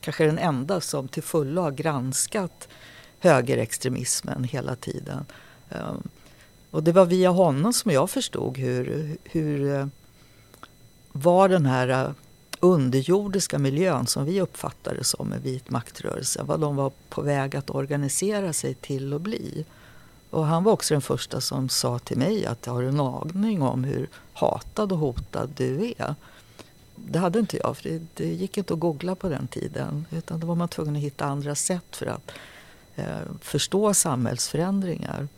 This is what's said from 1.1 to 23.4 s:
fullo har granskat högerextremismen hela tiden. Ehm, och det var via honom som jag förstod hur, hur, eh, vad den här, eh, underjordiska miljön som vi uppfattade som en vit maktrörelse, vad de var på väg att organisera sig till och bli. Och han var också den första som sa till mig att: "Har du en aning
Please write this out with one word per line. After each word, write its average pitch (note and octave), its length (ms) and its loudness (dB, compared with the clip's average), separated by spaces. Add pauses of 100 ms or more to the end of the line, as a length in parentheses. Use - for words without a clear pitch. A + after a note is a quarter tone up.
fullo D#3 380 0
har E3 100 0
granskat D3 960 -2 (500)
högerextremismen B2+ 1300 2
hela C3 320 -4
tiden. - 480 -8 (460)
Ehm, - 380 -8 (640)
och D#3 120 -2
det E3+ 100 6
var F#3 140 10
via F3+ 240 6
honom F3 420 6
som - 180 0
jag D3 200 4
förstod - 480 -4
hur, C3 680 -2
hur, C#3+ 500 0
eh, C#3 120 0 (1300)
vad F3 380 6
den E3+ 160 6
här, B2+ 220 4
eh, C3 220 2 (500)
underjordiska E3+ 1000 4
miljön C#3 480 2
som - 180 0
vi F#3 160 0
uppfattade - 640 -4
som - 280 -2
en B2+ 100 -4
vit C3+ 280 -6
maktrörelse, - 720 -4
vad D3 180 -2
de D3 160 0
var C#3 160 0 (160)
på - 140 -6
väg C#3 340 0
att C#3 140 -6
organisera D3 840 -2
sig C3+ 220 -2
till C#3 400 -6
och D3+ 60 -2
bli. F3 440 -6 (680)
Och D#3 160 0
han E3 180 2
var A3 80 6
också - 220 2
den C#3 80 2
första - 380 -2
som C3 280 -2
sa B2 300 0
till - 200 -4
mig G3 280 2
att: - 200 -6
"Har B2 160 -2
du B2+ 60 0
en C#3+ 120 2
aning F3 600 0